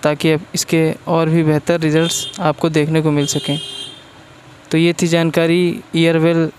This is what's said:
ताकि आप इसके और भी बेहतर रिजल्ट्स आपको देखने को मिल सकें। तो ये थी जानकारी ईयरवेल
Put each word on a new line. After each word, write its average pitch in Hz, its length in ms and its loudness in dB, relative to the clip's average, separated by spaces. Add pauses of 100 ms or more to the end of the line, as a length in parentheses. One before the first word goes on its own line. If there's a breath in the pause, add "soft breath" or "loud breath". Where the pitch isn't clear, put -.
ताकि 151 280 0
आप 156 100 0 (140)
इसके 160 360 0 (160)
और 165 220 0
भी 160 140 2
बेहतर 156 360 0
रिजल्ट्स 160 600 -2
आपको 165 300 0
देखने 156 320 0
को 156 100 0
मिल 147 160 0
सकें। 143 300 -4 (1120)
तो 160 60 2
ये 170 240 2
थी 180 60 0
जानकारी 165 720 2 (160)
ईयरवेल 165 640 2